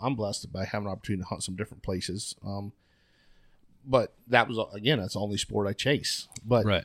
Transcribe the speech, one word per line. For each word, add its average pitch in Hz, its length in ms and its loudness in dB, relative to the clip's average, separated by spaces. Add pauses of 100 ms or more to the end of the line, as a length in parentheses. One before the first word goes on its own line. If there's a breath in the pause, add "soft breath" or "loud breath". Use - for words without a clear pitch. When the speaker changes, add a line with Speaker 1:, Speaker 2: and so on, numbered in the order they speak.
Speaker 1:
I'm 127 140 0
blessed 107 360 -4
by 95 140 -4
having 104 220 -4
an 95 60 -6
opportunity 95 300 -4
to - 40 -8
hunt - 160 -6
some 92 120 -6
different - 280 -8
places. 92 600 -4
Um, 101 280 -6 (1160)
but 123 240 4 (140)
that 117 220 6
was, 113 80 -4 (160)
again, 113 260 2
that's 95 140 -4
the 101 80 -4
only 104 160 0
sport 104 300 0
I 98 60 0
chase. - 540 0 (180)
But 113 200 6
Speaker 2:
Right. 98 200 4